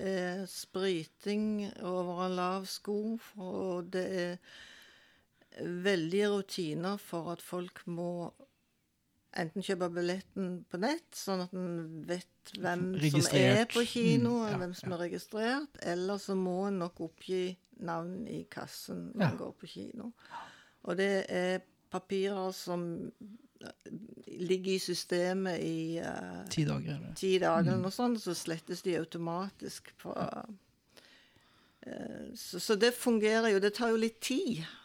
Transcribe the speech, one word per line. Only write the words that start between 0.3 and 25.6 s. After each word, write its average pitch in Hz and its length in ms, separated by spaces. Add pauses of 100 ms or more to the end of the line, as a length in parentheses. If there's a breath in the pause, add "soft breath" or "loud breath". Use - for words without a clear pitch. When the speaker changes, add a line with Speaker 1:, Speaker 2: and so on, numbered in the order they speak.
Speaker 1:
spriting 202 1200 (120)
over 180 440
en 185 100
lav 185 300
sko, 214 520 (180)
og 185 540
det 185 160
er 180 320 (1400 loud breath)
veldige 196 480
rutiner 190 680
for 170 340
at 170 100
folk 180 440
må 175 440 (1000)
enten 180 300
kjøpe 180 300
billetten 180 800
på 175 80
nett, 285 340
sånn 190 300
at 180 100
en 170 540
vet - 480
hvem 180 320
som 185 80
er 147 80
Speaker 2:
Registrert. 147 720
Speaker 1:
på 240 120
kino, 233 580
Speaker 2:
Mm, 214 60
ja, 202 80
Speaker 1:
hvem 180 180
som 185 140
Speaker 2:
ja. 180 60
Speaker 1:
er 170 60
registrert, 220 800
eller 180 360
så 196 180
må 185 320
en 196 100
nok 175 220
oppgi 180 560 (240)
navn 170 480
i 160 220
kassen - 640
når - 60
Speaker 2:
Ja. 165 100
Speaker 1:
en - 80
går - 200
på - 100
kino. - 440 (720 loud breath)
Og 175 120
det 196 340
er 180 300 (300)
papirer 190 600
som 175 600 (1120)
ligger 185 460
i 185 60
systemet 180 840